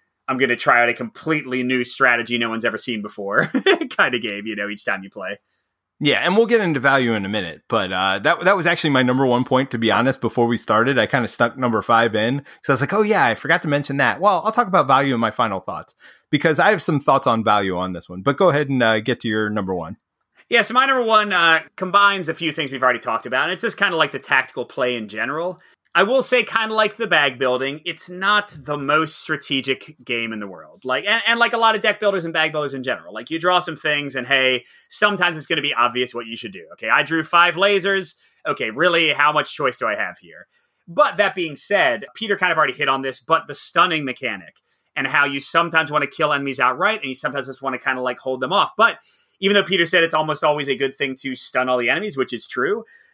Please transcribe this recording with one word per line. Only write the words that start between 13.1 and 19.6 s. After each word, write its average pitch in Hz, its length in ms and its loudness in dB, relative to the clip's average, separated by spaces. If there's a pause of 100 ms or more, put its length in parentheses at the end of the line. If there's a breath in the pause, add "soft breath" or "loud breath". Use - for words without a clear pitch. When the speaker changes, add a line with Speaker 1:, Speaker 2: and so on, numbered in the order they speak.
Speaker 2:
I 113 100 2
forgot 165 280 0
to 170 40 -6
mention 143 300 -2
that." 117 220 2
Well, 190 240 2
I'll 208 80 -2
talk 233 160 0
about 175 200 2
value 135 260 4
in 117 60 0
my 113 120 0
final 104 280 -2
thoughts, 82 360 -12 (360 soft breath)
because 156 280 2
I 175 100 4
have 202 120 2
some 151 180 2
thoughts 139 280 2
on 113 160 2
value 101 340 2
on 92 160 -4
this 85 160 -12
one, 90 140 -12
but 139 140 0
go 185 120 4
ahead 143 200 2
and, 131 120 2
uh, 110 180 4
get 117 220 -2
to 117 60 -6
your 107 220 0
number 98 260 -4